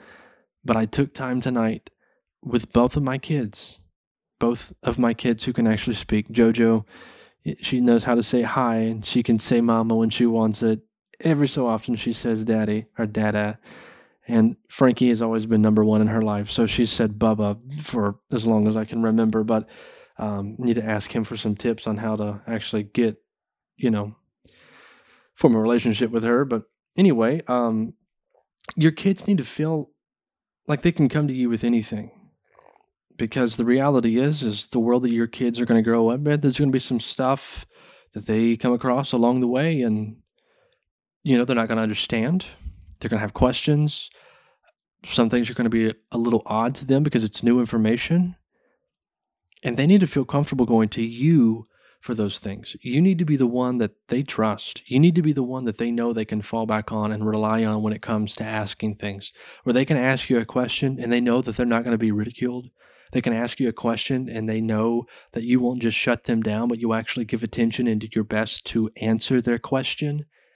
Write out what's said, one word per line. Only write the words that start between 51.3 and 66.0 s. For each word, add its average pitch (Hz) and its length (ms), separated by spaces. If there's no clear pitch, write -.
for 123 140
those 104 240
things. 104 440
You 127 180
need 185 180
to 175 60
be 151 120
the 131 100
one 123 320
that 110 140
they 127 140
trust. - 680
You 127 100
need 170 140
to 175 80
be 151 100
the 139 100
one 127 220
that 110 140
they 120 120
know 117 220
they 110 140
can 107 160
fall 113 240
back 107 260
on 107 200
and 107 140
rely 107 380
on 107 180
when 107 120
it - 80
comes 107 320
to 110 100
asking 107 520
things, 98 360
where 127 100
they 131 140
can 156 100
ask 131 320
you 123 100
a 110 60
question 131 560
and 117 100
they 120 100
know 123 200
that 120 160
they're 123 80
not 117 200
gonna 120 120
be 110 160
ridiculed. 123 560
They 123 100
can - 100
ask 117 260
you 127 100
a 113 40
question 123 560
and 113 200
they 110 120
know 113 460
that 117 120
you 123 160
won't 123 200
just 113 160
shut 120 280